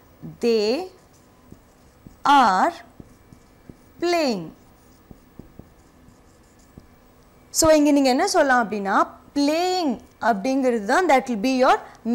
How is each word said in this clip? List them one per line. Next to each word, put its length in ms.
they 220
are 340
playing. 400
So, 60
இங்க 180
நீங்க 180
என்ன 200
சொல்லலாம் 300
அப்படின்னா, 320
playing 520
அப்படிங்கிறது 640
தான் 200
that 180
will 160
be 160
your 140